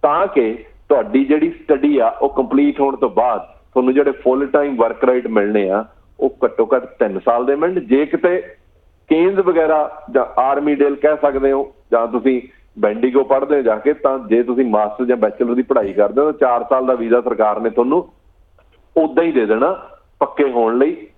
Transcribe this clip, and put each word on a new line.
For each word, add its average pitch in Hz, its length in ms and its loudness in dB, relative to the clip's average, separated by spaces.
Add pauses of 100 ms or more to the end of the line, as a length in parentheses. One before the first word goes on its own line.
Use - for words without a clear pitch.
ਤਾਂ 156 240 2
ਕਿ 123 380 -2 (240)
ਤੁਹਾਡੀ 123 360 2
ਜਿਹੜੀ 151 260 0
ਸਟੱਡੀ 143 480 0
ਆ, 113 100 2
ਉਹ 131 200 -2
ਕੰਪਲੀਟ 139 520 0
ਹੋਣ 139 160 0
ਤੋਂ 123 140 -2
ਬਾਅਦ 110 300 0
ਤੁਹਾਨੂੰ - 540 -2
ਜਿਹੜੇ 139 160 2
ਫੁੱਲ 135 360 0
ਟਾਈਮ 143 300 0
ਵਰਕ 113 280 2
ਰਾਈਟ 123 220 2
ਮਿਲਣੇ 104 440 0
ਆ, 104 140 0 (360)
ਉਹ 131 240 -2
ਘੱਟੋ 113 320 0
ਘੱਟ 123 80 -2
ਤਿੰਨ 101 400 -4
ਸਾਲ 120 220 0
ਦੇ 139 100 0
ਮਿਲਣ। 175 240 -2
ਜੇ 131 260 0
ਕਿਤੇ 175 360 -2 (640)
ਕੇਨਜ਼ 180 320 2
ਵਗੈਰਾ 160 640 0 (120)
ਜਾਂ 127 260 0
ਆਰਮੀ 143 340 0
ਡੇਲ 139 200 2
ਕਹਿ 151 280 0
ਸਕਦੇ 139 300 0
ਹੋ, 135 220 -4 (180)
ਜਾਂ 117 160 2
ਤੁਸੀਂ 123 340 0 (360)
ਬੈਂਡੀਗੋ 120 460 0
ਪੜ੍ਹਦੇ 135 320 0
ਹੋ 139 60 0
ਜਾ 110 140 0
ਕੇ, 139 160 -2
ਤਾਂ 135 260 -2
ਜੇ 117 240 0
ਤੁਸੀਂ 123 220 0
ਮਾਸਟਰ 107 400 -2
ਜਾਂ 123 120 0
ਬੈਚਲਰ 117 380 -2
ਦੀ 127 80 -2
ਪੜ੍ਹਾਈ 113 300 -2
ਕਰਦੇ 104 280 0
ਹੋ, 151 120 0
ਤਾਂ - 80 -6
ਚਾਰ 120 280 0
ਸਾਲ 131 180 0
ਦਾ 131 80 2
ਵੀਜ਼ਾ 117 260 0
ਸਰਕਾਰ 107 400 0
ਨੇ 113 100 -2
ਤੁਹਾਨੂੰ 127 380 0 (880)
ਉਦਾਂ 160 280 0
ਹੀ 165 80 -2
ਦੇ 120 140 2
ਦੇਣਾ 131 420 -2 (300)
ਪੱਕੇ 135 320 -2
ਹੋਣ 117 280 0
ਲਈ 147 180 0 (220)